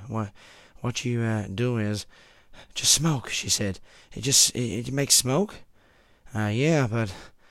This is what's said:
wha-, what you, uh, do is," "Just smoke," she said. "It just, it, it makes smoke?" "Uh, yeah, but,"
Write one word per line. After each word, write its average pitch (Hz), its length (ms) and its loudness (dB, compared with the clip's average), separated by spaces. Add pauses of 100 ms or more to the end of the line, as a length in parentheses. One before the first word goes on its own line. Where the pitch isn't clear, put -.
wha-, 110 220 -4 (480)
what - 240 -4
you, 120 180 0
uh, 110 320 0
do 120 240 0
is," 104 280 -2 (680)
"Just - 200 4
smoke," 147 360 2
she - 200 -4
said. 98 300 -2 (340)
"It - 80 -10
just, 131 340 4
it, 117 320 -4
it 127 60 -6
makes 139 220 2
smoke?" 147 400 2 (800)
"Uh, 107 140 0
yeah, 135 400 2
but," 110 260 -2 (380)